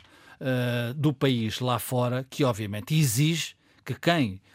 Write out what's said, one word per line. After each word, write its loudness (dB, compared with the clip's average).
eh, -2
do 2
país 0
lá 0
fora -2
que, -2
obviamente, -2
exige 2
que -6
quem, 0